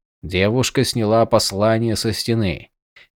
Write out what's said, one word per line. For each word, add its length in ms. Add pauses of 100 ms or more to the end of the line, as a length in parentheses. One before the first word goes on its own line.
(240)
Девушка 600
сняла 420
послание 720
со 180
стены. 580 (480)